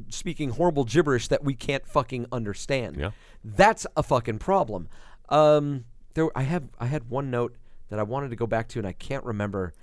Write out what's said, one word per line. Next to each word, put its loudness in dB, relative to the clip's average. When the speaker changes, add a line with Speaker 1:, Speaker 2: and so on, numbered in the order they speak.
Speaker 1:
speaking -6
horrible 2
gibberish 2
that 2
we 0
can't -4
fucking -2
understand. -4
Speaker 2:
Yeah. -2
Speaker 1:
That's 4
a 2
fucking 0
problem. 0
Um, 6
there, 2
I 0
have, 0
I -4
had -4
one -2
note 0
that -4
I 0
wanted -4
to -8
go -2
back 0
to, -6
and -4
I -6
can't -6
remember. -2